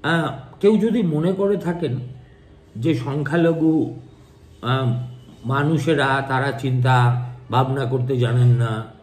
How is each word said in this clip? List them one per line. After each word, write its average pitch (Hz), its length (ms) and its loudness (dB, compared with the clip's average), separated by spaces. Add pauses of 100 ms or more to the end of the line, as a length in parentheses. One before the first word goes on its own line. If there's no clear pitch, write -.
আহ, 160 300 -2 (280)
কেউ 208 180 6
যদি 226 240 2
মনে 165 300 0
করে 196 240 0
থাকেন 165 400 -4 (800)
যে 117 180 0
সংখ্যালঘু, 156 1000 0 (680)
আহ, 127 440 -2 (380)
মানুষেরা 139 840 0
তারা 135 240 -2
চিন্তা 127 760 2 (240)
ভাবনা 131 340 0
করতে 127 320 -2
জানেন 123 320 4
না 117 360 2 (180)